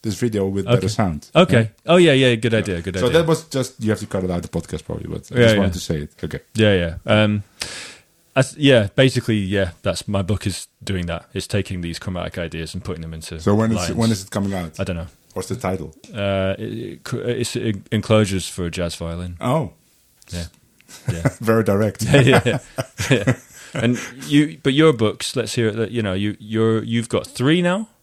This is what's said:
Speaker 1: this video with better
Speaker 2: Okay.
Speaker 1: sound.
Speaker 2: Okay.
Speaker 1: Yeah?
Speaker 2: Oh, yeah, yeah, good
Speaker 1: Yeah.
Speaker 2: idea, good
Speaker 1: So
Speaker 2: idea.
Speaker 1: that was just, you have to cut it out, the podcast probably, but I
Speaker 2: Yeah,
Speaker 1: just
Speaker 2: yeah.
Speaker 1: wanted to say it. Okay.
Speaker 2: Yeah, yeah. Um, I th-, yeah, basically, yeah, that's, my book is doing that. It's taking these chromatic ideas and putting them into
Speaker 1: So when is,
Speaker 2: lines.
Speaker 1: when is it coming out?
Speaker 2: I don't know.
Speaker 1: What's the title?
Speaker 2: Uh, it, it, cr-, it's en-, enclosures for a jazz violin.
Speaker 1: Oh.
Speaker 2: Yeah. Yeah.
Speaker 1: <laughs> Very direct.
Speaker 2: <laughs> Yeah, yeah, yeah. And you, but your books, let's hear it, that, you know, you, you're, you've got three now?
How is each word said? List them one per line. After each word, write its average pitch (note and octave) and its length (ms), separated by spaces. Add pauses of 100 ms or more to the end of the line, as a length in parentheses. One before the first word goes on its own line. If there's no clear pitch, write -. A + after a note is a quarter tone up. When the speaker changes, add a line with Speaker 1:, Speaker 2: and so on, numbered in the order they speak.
Speaker 1:
this G#2+ 120
video G#2+ 320
with G2 200
better A#2+ 120
Speaker 2:
Okay. F#2 100
Speaker 1:
sound. F#2 460
Speaker 2:
Okay. D3+ 280
Speaker 1:
Yeah? G#2+ 60 (240)
Speaker 2:
Oh, F3 40
yeah, E3+ 160
yeah, C3 220
good A2+ 180
Speaker 1:
Yeah. A2+ 60
Speaker 2:
idea, F#2 240
good F#2 160
Speaker 1:
So G#2+ 80
Speaker 2:
idea. D#3 140
Speaker 1:
that E3 60
was D#3+ 220
just, B2+ 340
you G#2+ 80
have G#2+ 100
to G#2 60
cut F#2+ 160
it F#2 80
out, F2 120
the - 60
podcast - 360
probably, - 240
but - 240
I C3+ 60
Speaker 2:
Yeah, A#2+ 60
Speaker 1:
just A2+ 100
Speaker 2:
yeah. G2+ 60
Speaker 1:
wanted F#2+ 120
to F2 80
say E2+ 220
it. D2+ 80 (120)
Okay. - 180 (140)
Speaker 2:
Yeah, G#2+ 200
yeah. E2+ 200 (120)
Um, G#2 360 (920)
I C3 60
th-, - 160
yeah, B2+ 360
basically, B2 440
yeah, G2 320 (120)
that's, F2+ 240
my G2 160
book F#2 240
is - 220 (160)
doing F2+ 220
that. E2 260
It's F#2+ 140
taking F#2+ 340
these E2+ 180
chromatic F2 400
ideas E2 360
and F2+ 100
putting E2+ 180
them D#2+ 120
into D#2+ 260
Speaker 1:
So G2 140
when A2 180
is, A2 60
Speaker 2:
lines. F2 160
Speaker 1:
when A2+ 160
is G2 120
it G2 80
coming G2 240
out? E2+ 240
Speaker 2:
I G2+ 60
don't F2+ 120
know. E2 100 (280)
Speaker 1:
What's F#2+ 140
the - 80
title? F#2 380 (200)
Speaker 2:
Uh, G2 440
it, G#2+ 40
it, G#2+ 420
cr-, - 160
it's A#2+ 360
en-, A2 340
enclosures G#2+ 580
for F2+ 180
a E2+ 40
jazz E2+ 260
violin. E2+ 440
Speaker 1:
Oh. C3 320 (580)
Speaker 2:
Yeah. F2 140 (680)
Yeah. E2+ 240
Speaker 1:
<laughs> - 60
Very A2 240
direct. G#2 380
Speaker 2:
<laughs> - 0
Yeah, B2 420
yeah, B2+ 140 (520)
yeah. C3 260 (360)
And B2 260 (280)
you, D3+ 360
but C3+ 120
your D#3 180
books, A2 420
let's A2+ 200
hear A2+ 140
it, G#2 80
that, A2 140
you A2+ 120
know, G2 100
you, G2+ 260
you're, A2 440
you've A2+ 260
got - 180
three D#3 360
now? F#3 260 (140)